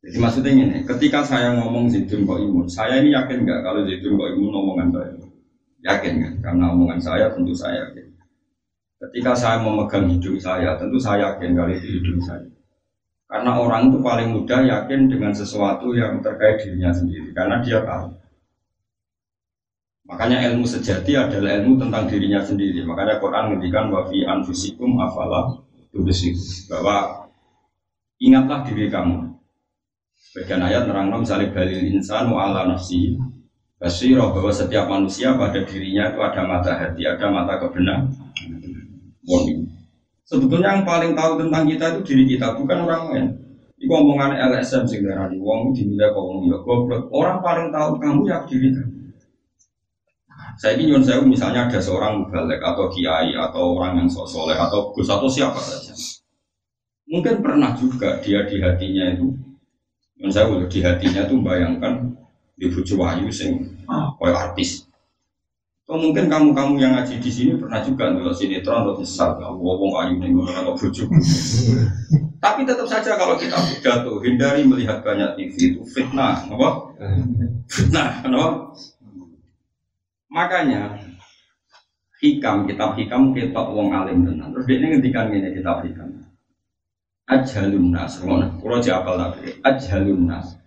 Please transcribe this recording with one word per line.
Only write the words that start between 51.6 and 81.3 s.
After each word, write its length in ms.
ada 160
seorang 420
mubalek 380
atau 320
kiai 400
atau 400
orang 320
yang 80
sok 160
soleh 240
atau 400
gus 160
atau 160
siapa 320
saja. 400
Mungkin 320
pernah 320
juga 480
dia 240
di 160
hatinya 560
itu, 160
nyuwun 80
sewu, 240
di 160
hatinya 400
itu 160
membayangkan 720
di 80
bojo 320
ayu 320
sing, 320
ah, 320
koyo 160
artis. 480
Atau 100
mungkin 300
kamu-kamu 500
yang 220
ngaji 160
di 160
sini 240
pernah 240
juga 320
ndelok 240
sinetron 480
atau 160
besar, 400
ya 80
Allah, 320
wong 120
ayu 160
ning 160
ngono 160
kok 320
bojo. 200
<laughs> 720
Tapi 240
tetap 240
saja 240
kalau 240
kita 160
pidato, 640
hindari 480
melihat 320
banyak 320
T 160
V, 80
itu 320
fitnah, 560
apa? 480
Fitnah, 480
apa? 280
Makanya 640